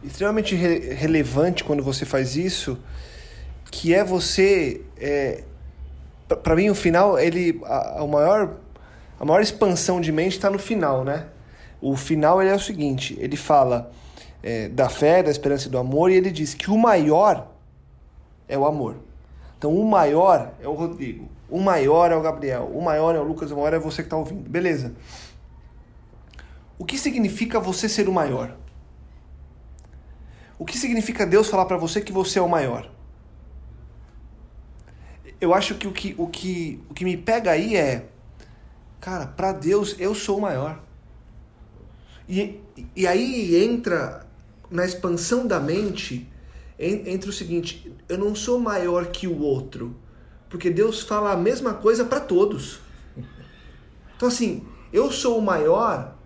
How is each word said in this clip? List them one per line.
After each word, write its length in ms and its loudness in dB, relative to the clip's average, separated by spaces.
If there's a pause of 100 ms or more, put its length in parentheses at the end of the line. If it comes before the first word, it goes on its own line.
extremamente 520 -2
re-, 380 0
relevante 680 2
quando 200 -2
você 220 -2
faz 300 -2
isso, 420 -4 (920)
que 240 0
é 100 6
você, 800 2 (160)
é, 460 -2 (840)
pra, 100 2
pra 180 2
mim 140 4
o 60 4
final, 440 4
ele, 460 2
a, 360 -2
a 60 -2
maior, 500 4 (600)
a 60 -4
maior 160 6
expansão 600 2
de 100 0
mente 280 0
tá 100 2
no 80 -2
final, 460 0
né? 240 -4 (540)
O 140 -2
final, 460 2
ele 80 4
é 60 2
o 40 0
seguinte: 600 -4
ele 180 -4
fala, 540 2 (500)
é, 280 -6
da 200 2
fé, 320 4
da 80 2
esperança 380 -2
e 40 -10
do 60 -2
amor, 320 2
e 60 6
ele 160 4
diz 220 -4
que 180 -4
o 60 4
maior 760 4 (920)
é 100 -4
o 80 2
amor. 320 -2 (600)
Então, 180 0
o 100 2
maior 760 4
é 60 -10
o 60 -4
Rodrigo, 560 -8 (200)
o 100 -4
maior 520 4
é 40 2
o 60 0
Gabriel, 520 -4
o 80 -4
maior 340 2
é 40 0
o 40 -2
Lucas, 280 -6
o 40 -6
maior 180 0
é 60 0
você 220 -6
que 80 -10
tá 60 -4
ouvindo. 340 -6
Beleza. 440 -2 (1800)
O 80 -12
que 120 -4
significa 640 0
você 300 -2
ser 180 2
o 60 2
maior? 420 -2 (2000)
O 80 -10
que 120 -6
significa 480 -2
Deus 240 4
falar 160 2
pra 100 -2
você 240 -2
que 120 -8
você 280 0
é 20 4
o 60 2
maior? 420 -2 (2500)
Eu 120 4
acho 220 2
que 120 -8
o 40 -8
que, 260 -8
o 100 -2
que, 600 -6
o 40 -18
que 100 -8
me 140 -2
pega 340 0
aí 240 0
é, 320 0 (920)
cara, 260 -8
pra 240 -2
Deus 480 0
eu 160 -2
sou 220 -2
o 40 -2
maior. 400 -4 (1500)
E, 340 -4 (340)
e 100 0
aí 560 2
entra 640 -2 (460)
na 140 -2
expansão 600 -2
da 120 0
mente, 720 -6 (480)
en-, 340 -4
entra 180 -6
o 40 -8
seguinte, 600 -8 (140)
eu 100 -4
não 180 -2
sou 240 -2
maior 480 -2
que 200 -8
o 120 -4
outro, 560 -4 (540)
porque 200 -4
Deus 320 0
fala 300 -2
a 60 0
mesma 360 0
coisa 320 2
pra 140 -2
todos. 600 0 (1400)
Então 120 0
assim, 380 -2 (280)
eu 180 2
sou 260 0
o 40 0
maior. 760 0 (100)